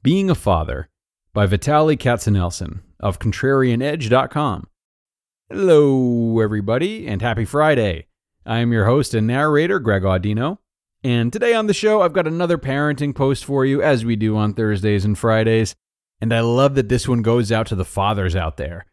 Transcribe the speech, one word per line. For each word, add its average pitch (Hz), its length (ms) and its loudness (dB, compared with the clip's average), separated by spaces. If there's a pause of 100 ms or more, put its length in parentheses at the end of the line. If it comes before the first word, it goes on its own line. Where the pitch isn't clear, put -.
Being 185 300 2
a 160 40 4
Father, 80 540 -2 (440)
by 104 160 2
Vitaly 147 500 2
Katsenelson 95 840 -2 (180)
of 98 180 -4
contrarian 127 640 0
edge 147 260 -4
dot 123 220 2
com. 143 380 -4 (800)
Hello, 131 880 4
everybody, 113 720 -2
and 98 120 -4
happy 113 240 -2
Friday. 120 640 0 (400)
I 113 140 -2
am 120 120 0
your 110 120 2
host 127 280 0
and 110 140 0
narrator, 151 540 0
Greg 104 220 0
Audino, 104 560 -2 (440)
and 120 300 0
today 233 200 0
on 220 140 0
the 208 80 2
show, 214 260 2
I've 175 120 2
got 170 160 0
another 170 280 -2
parenting 143 560 -2
post 135 320 -2
for 139 220 0
you, 135 160 0
as 127 220 2
we 117 100 0
do 107 220 0
on 107 180 0
Thursdays 104 500 0
and 104 140 0
Fridays, 113 560 2 (460)
and 120 120 -2
I 117 80 0
love 139 360 2
that 123 120 0
this 120 200 0
one 120 140 0
goes 113 280 2
out 110 160 0
to - 80 -6
the 92 100 -2
fathers 98 520 -2
out 80 200 -4
there. 85 360 -10